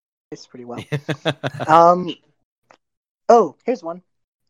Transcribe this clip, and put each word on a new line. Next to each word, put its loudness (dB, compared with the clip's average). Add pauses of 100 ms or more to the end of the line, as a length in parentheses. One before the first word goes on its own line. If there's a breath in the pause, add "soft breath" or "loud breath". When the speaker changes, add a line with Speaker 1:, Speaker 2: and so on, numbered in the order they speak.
(320)
Speaker 1:
ice -20
pretty -20
well. -14 (420)
Speaker 2:
<laughs> -10
Speaker 1:
Um, 4 (1160)
oh, 4 (100)
here's -6
one. -12 (480)